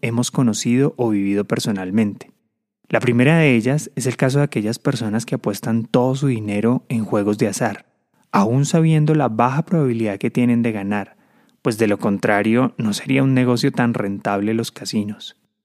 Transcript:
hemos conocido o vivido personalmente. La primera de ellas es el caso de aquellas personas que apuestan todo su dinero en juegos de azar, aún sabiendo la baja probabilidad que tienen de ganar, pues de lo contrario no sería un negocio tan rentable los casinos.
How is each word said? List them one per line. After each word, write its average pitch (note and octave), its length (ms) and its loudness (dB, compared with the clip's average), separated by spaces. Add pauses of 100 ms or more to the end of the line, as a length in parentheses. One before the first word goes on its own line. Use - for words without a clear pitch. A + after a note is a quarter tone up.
hemos A#2 300 -2
conocido A#2+ 680 2
o A#2 120 0
vivido G2+ 360 0
personalmente. G2+ 840 -2 (560)
La A2 140 0
primera B2 360 4
de D3 180 4
ellas B2+ 400 0
es B2+ 120 -4
el A#2+ 80 -2
caso C3+ 240 0
de D3 60 2
aquellas A2+ 340 -4
personas A2+ 460 -2
que - 100 -6
apuestan A2+ 480 -4
todo B2+ 320 0
su C#3 120 -2
dinero A2 600 0
en A2+ 160 -2
juegos G#2 340 0
de A2 120 0
azar, G2+ 360 -6 (460)
aún A#2+ 340 2
sabiendo D#3 500 4
la C#3 120 2
baja B2 380 0
probabilidad A#2 520 0
que A2+ 140 -4
tienen A#2+ 320 2
de A#2 80 0
ganar, G2+ 460 -4 (440)
pues A2+ 160 0
de A2 100 2
lo G2+ 120 0
contrario A2 800 0
no G#2+ 160 -2
sería C3+ 280 -2
un C3+ 120 2
negocio B2+ 400 2
tan A#2+ 200 0
rentable G2+ 600 -4
los A2+ 180 -4
casinos. G#2 640 -8 (300)